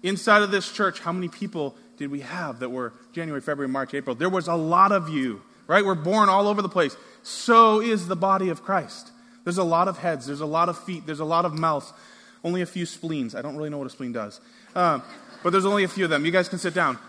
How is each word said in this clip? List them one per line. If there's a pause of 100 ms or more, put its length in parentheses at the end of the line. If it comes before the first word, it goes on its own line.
Inside
of
this
church,
how
many
people (200)
did
we
have
that
were (200)
January,
February,
March,
April?
There
was
a
lot
of
you, (240)
right?
We're
born
all
over
the
place. (260)
So
is
the
body
of
Christ. (320)
There's
a
lot
of
heads.
There's
a
lot
of
feet.
There's
a
lot
of
mouths. (500)
Only
a
few
spleens.
I
don't
really
know
what
a
spleen
does. (340)
Um, (400)
but
there's
only
a
few
of
them.
You
guys
can
sit
down. (100)